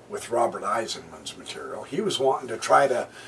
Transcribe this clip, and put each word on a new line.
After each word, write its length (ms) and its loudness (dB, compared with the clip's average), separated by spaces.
with 200 -8
Robert 320 2
Eisenman's 760 -4
material. 460 -10
He 180 -2
was 180 0
wanting 280 2
to 100 -6
try 280 6
to 220 0